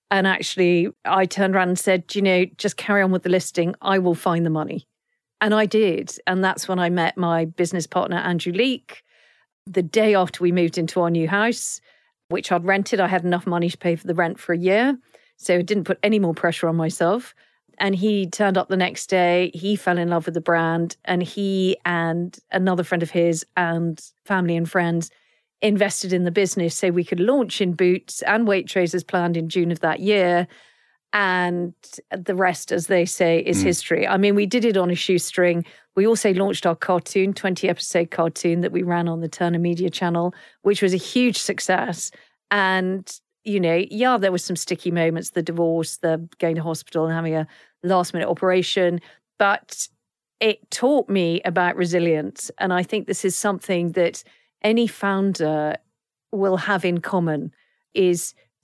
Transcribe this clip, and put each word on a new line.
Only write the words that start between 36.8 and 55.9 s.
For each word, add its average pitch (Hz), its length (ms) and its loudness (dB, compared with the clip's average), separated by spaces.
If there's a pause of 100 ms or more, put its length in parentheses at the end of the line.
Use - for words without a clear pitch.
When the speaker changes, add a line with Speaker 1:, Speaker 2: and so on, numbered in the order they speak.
Speaker 1:
twenty 185 380 -2
episode 170 400 -2
cartoon 170 500 0
that 170 100 -2
we 180 120 -2
ran 175 260 0
on 165 120 -4
the 165 80 -6
Turner 170 300 -2
Media 175 300 0
channel, 170 460 -2 (260)
which 202 220 2
was 185 100 2
a 185 60 0
huge 247 400 0
success. - 720 -4 (400)
And, 190 600 0 (320)
you 202 160 -2
know, 170 320 2
yeah, 247 280 2
there 190 140 0
were 185 60 0
some 175 180 -6
sticky - 340 -6
moments, 165 400 0
the 170 120 -4
divorce, 165 540 -2
the 165 320 -2 (100)
going 165 180 0
to 165 60 -4
hospital 160 440 -4
and 165 80 0
having 165 200 -2
a 156 120 -2 (360)
last 180 300 0
minute 165 160 -2
operation, 180 720 2 (380)
but - 500 -2 (500)
it 214 320 -2
taught 269 380 2
me 175 380 0
about 175 300 0
resilience. 170 840 0
And 185 160 -2
I 180 80 2
think 202 240 -4
this - 180 -4
is 185 100 0
something 180 580 -2
that 175 300 0 (400)
any 226 240 2
founder 175 880 -2 (560)